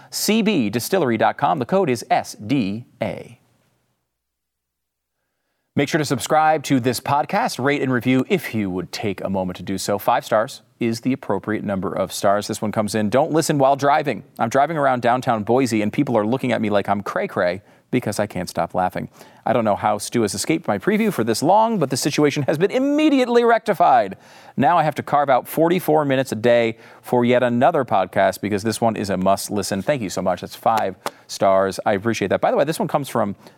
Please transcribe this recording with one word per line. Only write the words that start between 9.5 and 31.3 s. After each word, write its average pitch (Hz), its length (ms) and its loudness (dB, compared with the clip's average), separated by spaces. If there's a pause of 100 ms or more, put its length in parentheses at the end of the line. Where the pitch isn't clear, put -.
to 92 60 -14
do 95 160 -6
so. 101 180 -2
Five 131 260 0
stars 113 380 -2 (180)
is 117 220 -2
the 127 100 -2
appropriate 107 520 -4
number 98 280 -4
of 92 220 -4
stars. 104 320 2
This 110 160 -6
one 107 100 -2
comes 104 220 -2
in, 107 160 0
"Don't 139 220 2
listen 156 260 0
while 135 180 4
driving. 143 460 0 (160)
I'm 113 120 -2
driving 143 280 2
around 131 240 2
downtown 120 400 2
Boise 117 400 2
and 104 100 0
people 139 240 0
are 104 120 2
looking 127 240 0
at 110 100 0
me 107 80 0
like 101 180 0
I'm 101 140 -2
cray-cray 98 640 -4 (260)
because 117 300 -2
I 104 80 0
can't 90 220 -8
stop 85 240 -4
laughing. 92 340 -2 (380)
I - 80 0
don't 123 120 0
know 101 100 2
how 104 240 0
Stu 117 240 -2
has 104 100 -2
escaped 160 340 -4
my 101 120 0
preview 208 340 0
for 120 100 -2
this 113 200 -2
long, 214 340 2
but 139 140 -2
the 135 60 -2
situation 147 460 0
has 151 140 -2
been 170 140 0
immediately 269 720 2
rectified. 170 760 2 (400)
Now 165 220 4
I 151 40 4
have 151 120 -2
to 120 80 -6
carve 143 260 0
out 123 180 2
forty-four 160 580 2
minutes 135 260 0
a - 40 -4
day 117 420 2 (240)
for 123 240 0
yet 123 160 4
another 127 420 2
podcast 98 580 0
because 101 200 -2
this 107 180 -2
one 113 160 0
is 98 140 -4
a 95 80 -2
must 95 320 0
listen." 101 320 -4
Thank 135 220 -2
you 90 60 -6
so 95 120 -6
much. 92 200 -2
That's 92 140 -12
five 104 400 0 (320)
stars. 95 560 2